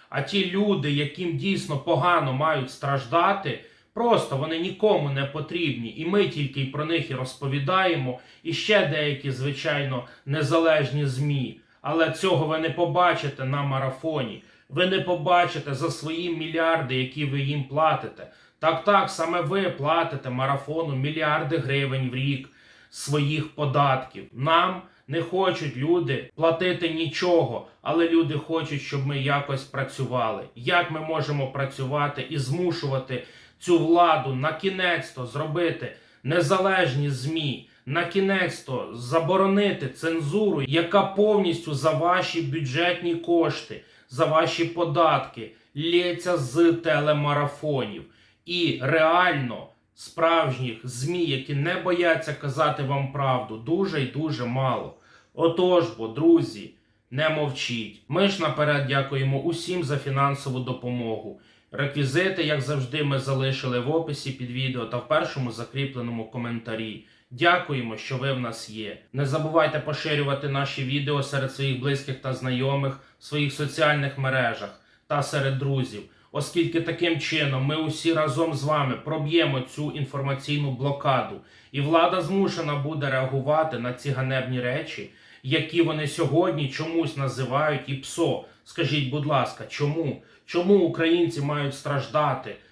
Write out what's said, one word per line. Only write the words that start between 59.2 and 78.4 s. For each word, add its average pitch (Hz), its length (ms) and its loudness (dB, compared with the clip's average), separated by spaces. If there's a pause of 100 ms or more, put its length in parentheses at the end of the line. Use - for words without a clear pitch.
усім 170 440 -4
за 139 120 -2
фінансову 135 640 -2
допомогу. 120 800 -6 (320)
Реквізити, 147 680 0
як 151 180 0
завжди, 143 440 -2
ми 139 140 0
залишили 131 600 -2
в 127 100 -2
описі 156 400 -2
під 123 200 -8
відео 127 340 -4
та 113 120 -6
в - 120 -6
першому 139 440 0
закріпленому 117 800 -6
коментарі. 113 760 -6 (260)
Дякуємо, 131 640 0
що 131 200 -8
ви 135 160 -2
в 127 80 -2
нас 113 300 -8
є. 107 280 -10 (140)
Не 139 140 -2
забувайте 151 520 2
поширювати 143 680 -2
наші 139 360 -2
відео 139 380 0
серед 135 300 -2
своїх 135 280 -2
близьких 135 400 -2
та 127 140 -4
знайомих 135 640 -2 (180)
в - 60 -20
своїх 147 280 -2
соціальних 147 680 2
мережах 127 600 -2 (260)
та 143 160 0
серед 135 360 0
друзів. 131 440 -2 (300)
Оскільки 165 480 0
таким 165 400 0
чином 139 440 0
ми 151 120 0
усі 160 360 0
разом 156 420 2